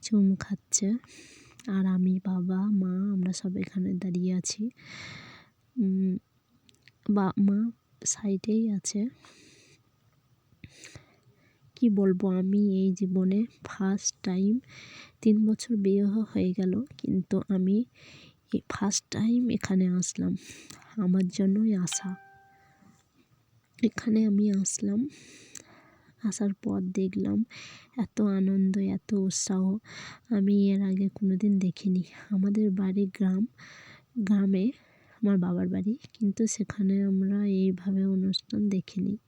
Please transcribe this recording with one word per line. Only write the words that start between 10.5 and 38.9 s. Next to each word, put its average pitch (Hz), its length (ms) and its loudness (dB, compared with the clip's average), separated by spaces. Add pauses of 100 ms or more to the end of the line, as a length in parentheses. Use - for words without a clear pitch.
কি 240 140 2
বলবো, 196 380 2
আমি 190 340 2 (140)
এই 190 160 2
জীবনে 185 480 2 (240)
ফার্স্ট - 600 -4
টাইম, 196 360 0 (600)
তিন 214 140 4 (100)
বছর 220 300 -2
বিয়ে 202 300 2
হ-, 208 260 0
হয়ে 185 200 0
গেল, 185 220 0 (240)
কিন্তু - 380 -2 (140)
আমি 190 280 2 (760)
এই - 160 -2
ফার্স্ট - 400 -4
টাইম 233 400 0
এখানে 190 380 0
আসলাম। 180 460 -2 (640)
আমার 185 300 2
জন্যই 202 480 2
আসা। 185 340 -4 (1700)
এখানে 220 480 0
আমি 208 240 2
আসলাম, 196 480 -2 (1200)
আসার 202 300 -2
পর 196 280 -4
দেখলাম 190 640 -2 (520)
এত 220 240 -4
আনন্দ, 190 560 2
এত 190 360 -2
উৎসাহ 190 500 0 (680)
আমি 202 260 2 (140)
এর 196 120 2
আগে 190 280 0
কোনোদিন 196 500 0
দেখিনি। 185 440 0 (260)
আমাদের 202 420 2
বাড়ি 190 340 0
গ্রাম, 190 380 0 (760)
গ্রামে 196 480 2 (560)
আমার 202 160 4
বাবার 180 300 0
বাড়ি, 190 260 -2 (200)
কিন্তু 202 340 -2
সেখানে 196 560 -2
আমরা 196 440 0
এইভাবে 190 580 0
অনুষ্ঠান 190 640 0
দেখিনি। 196 480 -4 (100)